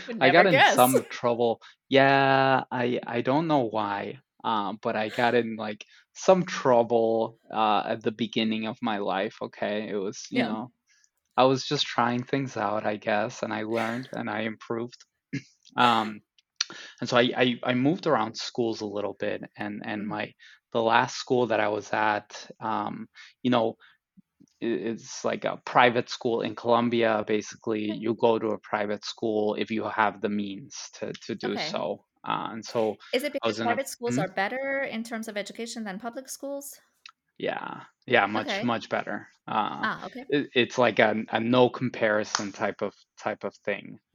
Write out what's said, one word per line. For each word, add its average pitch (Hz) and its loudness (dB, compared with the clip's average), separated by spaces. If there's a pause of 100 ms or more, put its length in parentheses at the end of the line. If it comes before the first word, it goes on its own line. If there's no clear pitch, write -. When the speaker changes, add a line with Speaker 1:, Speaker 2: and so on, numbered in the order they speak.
Speaker 1:
Would 233 -8
Speaker 2:
I 131 6
got 175 10
Speaker 1:
never - 6
Speaker 2:
in 269 6
Speaker 1:
guess. 131 8
<laughs> - 4
Speaker 2:
some - 2
trouble. 120 0 (280)
Yeah, 135 6
I, 123 0
I 120 -2
don't 143 0
know 143 2
why, 104 -4 (240)
uh, 107 -2
but 113 -2
I 110 -2
got 120 2
in, 113 2
like, 107 -10 (280)
some 185 4
trouble, 113 2 (120)
uh, 107 2
at 110 -4
the 117 0
beginning 110 -2
of 107 -8
my 110 -2
life, 98 -2
okay? 110 -4
It 104 -6
was, 101 -6
you 120 0
Speaker 1:
Yeah. 120 2
Speaker 2:
know, 110 -6 (680)
I 127 6
was 131 2
just 143 -2
trying 120 0
things 139 -4
out, 107 -2
I 107 -2
guess, 110 -2
and 110 -6
I 110 -4
learned 113 -4
and 117 -6
I 107 -4
improved. 113 -8 (280)
<clears throat> 135 -6 (380)
Um, 110 2 (480)
Speaker 1:
<laughs> - -18
Speaker 2:
and 120 -6
so 127 4
I, 123 6
I, 123 4
I 123 0
moved 143 0
around 110 0
schools 113 -4
a 110 -4
little 101 -4
bit, 98 -4 (140)
and, 104 -8
and 107 -6
Speaker 1:
Mm-hmm. - -6
Speaker 2:
my, 107 -6 (400)
the 120 2
last 113 4
school 123 2
that 107 2
I 107 2
was 104 -4
at, 107 -2 (100)
um, 110 -4 (360)
you 123 2
know, 113 2 (840)
i-, 113 -6
it's 117 -4
like 110 -4
a 95 -4
private 123 4
school 113 -2
in 107 -4
Colombia. 117 2
Basically, 107 -4
Speaker 1:
Okay. 107 -6
Speaker 2:
you 110 -2
go 113 4
to 110 -2
a 104 -4
private 104 -4
school 107 -2
if 107 -6
you 104 -2
have 104 0
the 107 -2
means 101 -8
to, 107 -10 (140)
to 113 -6
do 104 -4
Speaker 1:
Okay. - -4
Speaker 2:
so. - -6 (220)
Uh, 90 -4
and 110 -12
so 110 -2 (160)
Speaker 1:
Is 262 -2
it 285 -6 (120)
Speaker 2:
I 113 -2
Speaker 1:
because - -
Speaker 2:
was 110 -2
in 233 0
a, - -2
Speaker 1:
private 269 -4
schools - -4
Speaker 2:
mm-hmm. - 0
Speaker 1:
are 190 0
better 262 -4
in 226 -6
terms 226 -10
of 208 -10
education 233 -10
than 190 -8
public 254 -10
schools? 277 -10 (560)
Speaker 2:
Yeah. - -6 (220)
Yeah, 113 4
much, 107 -4
Speaker 1:
Okay. - -4
Speaker 2:
much 117 -4
better. 107 -6 (200)
Uh, 110 -2
Speaker 1:
Ah, 165 -6
okay. 247 -14
Speaker 2:
it, 147 0
it's 117 2
like 120 4
a, 107 6 (160)
a 113 0
no 123 6
comparison 107 -2
type 101 -4
of, 101 -4 (240)
type - -6
of 101 -8 (100)
thing. - -6 (160)